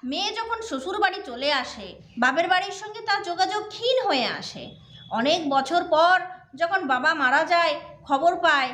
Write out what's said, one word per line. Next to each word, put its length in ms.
মেয়ে 280
যখন 300
শ্বশুর 380
বাড়ি 260
চলে 280
আসে, 420
বাপের 300
বাড়ির 240
সঙ্গে 280
তার 240
যোগাযোগ 440
ক্ষীণ 400
হয়ে 180
আসে। 460
অনেক 400
বছর 340
পর 380
যখন 320
বাবা 260
মারা 300
যায়, 360
খবর 320
পায় 380